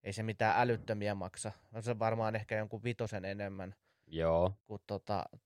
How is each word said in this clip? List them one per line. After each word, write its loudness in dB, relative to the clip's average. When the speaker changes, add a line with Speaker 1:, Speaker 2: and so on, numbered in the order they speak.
Speaker 1:
ei -6
se -4
mitään 4
älyttömiä 0
maksa. -8
No -8
se -2
varmaan 2
ehkä -4
jonkun -4
vitosen -4
enemmän -6
Speaker 2:
Joo. 4
Speaker 1:
kuin -10
tota, -2